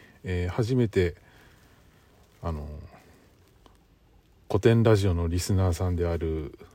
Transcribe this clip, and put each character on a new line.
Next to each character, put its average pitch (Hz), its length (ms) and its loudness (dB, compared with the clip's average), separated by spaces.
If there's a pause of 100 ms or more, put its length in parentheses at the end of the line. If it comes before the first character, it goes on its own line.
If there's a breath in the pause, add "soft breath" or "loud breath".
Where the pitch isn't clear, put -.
(240 loud breath)
え 90 240 -4
ー、 - 20 -4
初 117 260 -2
め 123 120 2
て、 90 280 0 (1300 soft breath)
あ 85 100 -6
の、 73 160 -8 (1800 loud breath)
古 101 140 -2
典 117 220 6
ラ 110 120 6
ジ 101 120 2
オ 90 60 2
の 85 140 0
リ 87 120 -2
ス - 140 -2
ナ 95 180 2
ー - 20 -2
さ 92 160 -4
ん 87 60 -2
で 85 120 -2
あ 85 80 -2
る 80 420 -6 (180)